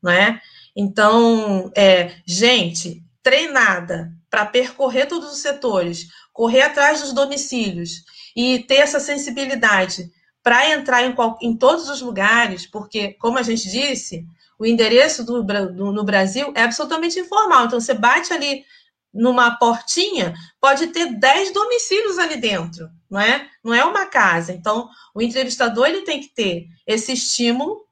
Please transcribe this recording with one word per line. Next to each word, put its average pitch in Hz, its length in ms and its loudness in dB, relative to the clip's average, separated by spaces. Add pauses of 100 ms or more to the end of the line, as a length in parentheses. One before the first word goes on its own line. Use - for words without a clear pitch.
né? 196 380 2 (360)
Então, 214 960 2
é, 185 420 4 (100)
gente 180 760 0 (200)
treinada 208 880 0 (160)
pra 214 160 0
percorrer 254 640 0
todos 330 260 -8
os - 60 -12
setores, 202 720 -4 (240)
correr 233 300 2
atrás 294 380 2
dos 277 120 -8
domicílios 233 920 -4 (320)
e 247 220 0
ter 269 180 0
essa 285 240 4
sensibilidade 233 1080 -2 (320)
pra 254 280 4
entrar 269 340 2
em 254 80 -2
qual, 233 280 -2
em 226 160 -2
todos 302 320 2
os 277 140 -8
lugares, 214 640 0
porque, 208 480 -8
como 233 240 -2
a 254 40 -2
gente 226 280 -4
disse, 220 560 -6 (320)
o 214 80 -2
endereço 233 580 4
do 233 180 -4
Bra-, 202 240 -2
do, 185 240 -6
no 208 140 -2
Brasil 202 500 0
é 233 80 2
absolutamente 320 560 -2
informal. 359 460 2
Então, 233 160 -2
você 247 140 -2
bate 254 380 2
ali 285 300 -4 (500)
numa 240 400 2
portinha, 233 840 -2 (260)
pode 277 280 2
ter 330 260 -4
dez 302 380 2
domicílios 427 680 -2
ali 320 180 -2
dentro, 170 540 -6 (200)
não 196 100 -4
é? 254 280 0 (160)
Não 226 80 -4
é 240 120 4
uma 392 220 0
casa. 180 460 0
Então, 214 360 -4 (260)
o 214 80 -4
entrevistador, 240 640 -2
ele 370 160 -2
tem 311 180 -6
que - 80 -18
ter 175 380 -4 (200)
esse 220 260 -4
estímulo 254 800 -2